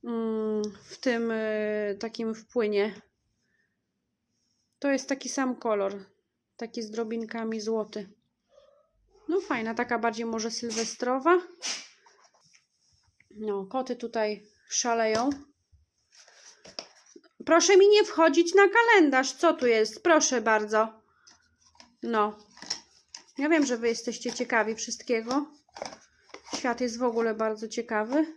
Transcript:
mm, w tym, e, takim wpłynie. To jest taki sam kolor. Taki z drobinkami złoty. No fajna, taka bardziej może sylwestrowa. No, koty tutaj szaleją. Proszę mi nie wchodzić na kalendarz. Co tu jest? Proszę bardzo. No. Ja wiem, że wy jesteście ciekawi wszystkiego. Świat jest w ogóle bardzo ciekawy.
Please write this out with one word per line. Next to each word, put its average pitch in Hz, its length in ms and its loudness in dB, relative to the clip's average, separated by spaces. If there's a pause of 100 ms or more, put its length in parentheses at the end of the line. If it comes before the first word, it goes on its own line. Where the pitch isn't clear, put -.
mm, 220 580 -2 (220)
w - 140 -20
tym, 233 320 -2
e, 214 680 -2
takim 226 340 -6
wpłynie. 214 680 -2 (1800)
To 285 120 -2
jest 269 180 -2
taki 269 200 -6
sam 254 280 -4
kolor. 202 480 -2 (520)
Taki 233 260 -8
z 214 80 -10
drobinkami 226 720 -6
złoty. 214 480 -4 (1200)
No 349 120 0
fajna, 233 340 -4
taka 240 240 -2
bardziej 226 280 -2
może 226 240 -4
sylwestrowa. 247 880 0 (1900)
No, 208 360 -6
koty 247 300 -6
tutaj 220 500 -4 (220)
szaleją. 233 600 0 (2250)
Proszę 330 300 6
mi 392 120 10
nie 415 160 8
wchodzić 330 500 2
na 392 140 8
kalendarz. 381 640 4
Co 330 220 2
tu 269 120 -2
jest? 220 360 2
Proszę 302 380 4
bardzo. 220 640 0 (1000)
No. 214 360 -2 (1000)
Ja 277 100 0
wiem, 311 180 4
że 240 100 -2
wy 233 120 -2
jesteście 233 440 -4
ciekawi 226 420 0
wszystkiego. 233 720 -4 (1080)
Świat 240 260 -4
jest 233 180 -4
w 240 40 -4
ogóle 226 320 0
bardzo 220 340 -4
ciekawy. 233 680 -2